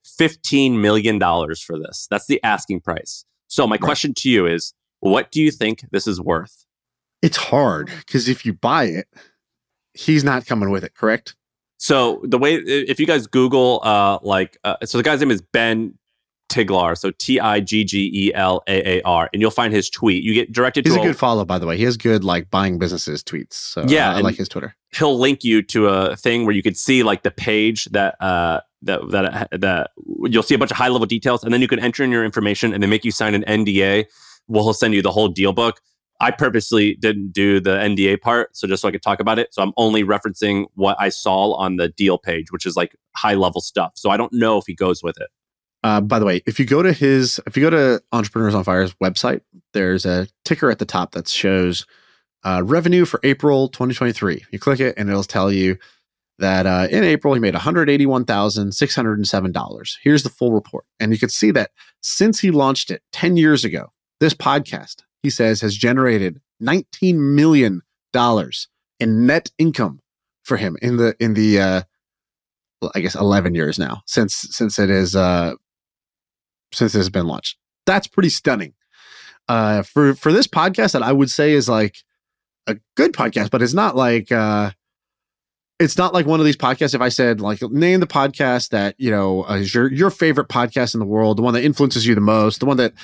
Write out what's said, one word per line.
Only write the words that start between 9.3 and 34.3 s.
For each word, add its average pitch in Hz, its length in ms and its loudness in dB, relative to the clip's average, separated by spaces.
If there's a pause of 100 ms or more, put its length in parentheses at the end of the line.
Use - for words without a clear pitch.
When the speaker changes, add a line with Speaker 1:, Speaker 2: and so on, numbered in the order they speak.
Speaker 2:
he's 151 300 0
not 127 200 0
coming 107 240 -2
with 95 160 -2
it, - 100 -16
correct? - 420 -2 (420)
Speaker 1:
So 127 440 2
the 123 160 0
way, 147 180 2
i-, 110 100 -4
if 135 340 -2
you 156 60 0
guys 147 200 0
Google, 127 560 2
uh, 101 380 2
like, 95 420 -2
uh, 101 220 -4
so 120 140 -4
the 120 60 0
guy's 151 160 0
name 143 100 2
is 98 100 0
Ben 113 540 -2 (540)
Tiglaar, 92 480 0
so 98 220 -4
T 131 220 0
I 104 180 0
G 104 260 0
G 98 300 -2
E 98 180 0
L 92 360 0
A 95 300 0
A - 40 -4
R, 85 300 0
and 101 100 -2
you'll 110 80 4
find 117 220 -2
his 101 180 -2
tweet. 92 320 0
You 107 100 -2
get 113 200 0
directed 123 340 0
Speaker 2:
He's 160 80 4
Speaker 1:
to - 60 2
Speaker 2:
a - 20 0
Speaker 1:
a 180 60 0
Speaker 2:
good 139 80 -2
follow, 113 280 0
by 90 140 -2
the 87 80 -6
way. 82 100 -2
He 104 60 -2
has 120 140 0
good, 110 260 0
like, 87 280 -2
buying 95 280 0
businesses 82 460 -6
tweets. - 300 -12
So - 340 -8
Speaker 1:
Yeah, 139 220 2
Speaker 2:
I, - 20 0
I - 60 -4
Speaker 1:
and 98 60 0
Speaker 2:
like 117 120 0
his 98 120 -8
Twitter. - 280 -12 (180)
Speaker 1:
he'll 147 240 2
link 135 240 0
you 113 200 2
to 107 260 0
a 95 260 0
thing 117 320 -2
where 107 80 2
you 98 80 -2
could 104 140 -2
see, 131 260 2
like, 104 220 0
the - 80 -2
page 107 540 -2
that, 101 360 0
uh, 85 380 -2 (220)
that, 92 180 -4 (100)
that, 98 380 -2 (120)
that 92 300 -2 (320)
you'll 110 220 2
see - 100 2
a 120 40 4
bunch 107 120 -2
of 110 60 -6
high 127 100 0
level 123 180 0
details, 117 380 -2
and 117 100 -2
then 123 80 4
you 127 60 2
can 117 140 -2
enter 123 240 -2
in 127 80 0
your 117 120 0
information, 104 480 -2
and 101 80 -4
they 98 60 2
make 104 180 0
you 117 60 -2
sign 107 240 -2
an 104 100 0
N 107 200 0
D 95 180 2
A. 101 240 2 (400)